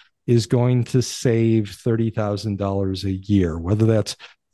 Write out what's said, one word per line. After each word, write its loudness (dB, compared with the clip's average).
is 2
going 2
to 0
save 0
thirty -2
thousand -4
dollars -4
a -2
year, 0
whether 2
that's 0